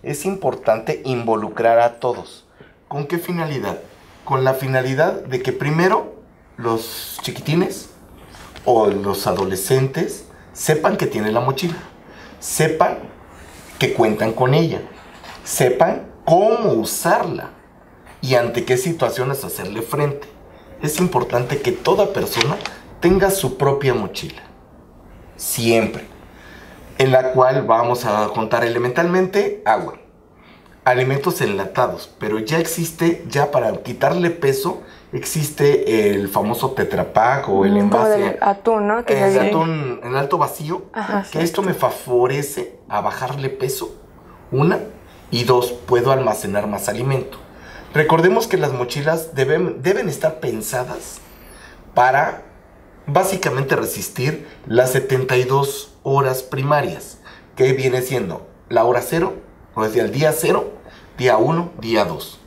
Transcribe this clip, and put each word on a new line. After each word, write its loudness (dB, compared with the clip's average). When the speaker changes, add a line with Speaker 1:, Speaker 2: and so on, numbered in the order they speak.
Speaker 1:
Es -6
importante -2
involucrar 2
a 2
todos. -6
¿Con -6
qué -4
finalidad? -4
Con 0
la 4
finalidad 0
de -4
que -2
primero 0
los -6
chiquitines -2
o 4
los -2
adolescentes 0
sepan 0
que 0
tienen -2
la 2
mochila, -2
sepan 0
que 0
cuentan 0
con 2
ella, 0
sepan 0
cómo 4
usarla -2
y 0
ante 0
qué 2
situaciones -2
hacerle -8
frente. -4
Es -4
importante 0
que 0
toda 2
persona -2
tenga 4
su -2
propia 2
mochila, -6
siempre, 0
en 4
la 4
cual 4
vamos 2
a 0
contar 0
elementalmente 0
agua, 0
alimentos 2
enlatados, -2
pero -2
ya -2
existe, -2
ya 2
para 0
quitarle 0
peso, -2
existe 2
el 0
famoso 0
Tetra -2
Pak 2
o 4
el 4
Speaker 2:
Mm, 4
como 4
Speaker 1:
envase, 4
Speaker 2:
del -2
atún, 0
¿no? 0
Que 2
Speaker 1:
el 2
Speaker 2:
ya 4
vi. 2
Speaker 1:
atún -2
en -4
alto 0
vacío, -4
Speaker 2:
Ajá, -4
Speaker 1:
que -2
esto 0
Speaker 2:
cierto. -
Speaker 1:
me 0
favorece -2
a -2
bajarle -4
peso, -6
una, 4
y -2
dos, 4
puedo 2
almacenar -2
más -4
alimento. -4
Recordemos 4
que 0
las 0
mochilas -2
deben, 0
deben 0
estar -2
pensadas -6
para 2
básicamente 0
resistir -4
las 4
setenta 0
y 4
dos -2
horas 2
primarias, -2
que 4
viene 2
siendo -4
la 4
hora 2
cero, -2
o -2
desde 2
el 0
día 2
cero, 0
día 4
uno, 2
día 0
dos -10